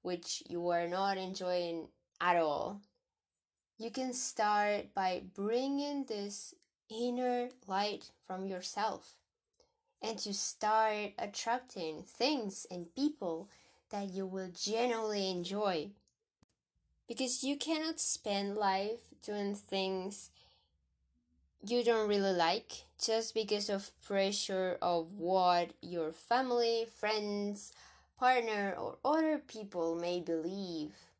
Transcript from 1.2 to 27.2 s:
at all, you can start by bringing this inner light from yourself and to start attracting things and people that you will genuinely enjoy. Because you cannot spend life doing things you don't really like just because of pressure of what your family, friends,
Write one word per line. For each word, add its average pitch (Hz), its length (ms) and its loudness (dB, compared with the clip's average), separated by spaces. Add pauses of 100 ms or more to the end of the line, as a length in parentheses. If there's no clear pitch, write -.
at 175 140 6
all, 170 460 2 (960)
you 226 100 -6
can 262 240 -2
start 208 800 0
by 185 300 0 (100)
bringing 277 720 0
this 202 480 -6 (360)
inner 247 600 0 (180)
light 202 440 -2 (160)
from 190 180 -6
yourself 190 680 -4 (840)
and 214 180 -6
to 202 140 -6
start 214 840 2
attracting 202 880 -4
things 233 680 -2
and 175 240 -10
people 202 560 -2 (400)
that 202 200 -4
you 190 160 -4
will 185 280 -6
genuinely 214 760 0
enjoy. 185 580 0 (1200)
Because 240 360 -2
you 277 140 0
cannot 320 420 -2
spend 202 560 0
life 202 460 0 (220)
doing 202 320 -2
things 190 760 -4 (1400)
you 240 160 2
don't 220 240 4
really 196 260 4
like 175 520 2 (180)
just 220 300 0
because 208 360 0
of 196 200 -2 (160)
pressure 196 760 0
of 175 320 2
what 180 580 4 (100)
your 170 300 -4
family, 233 720 2 (140)
friends, 208 760 -2 (460)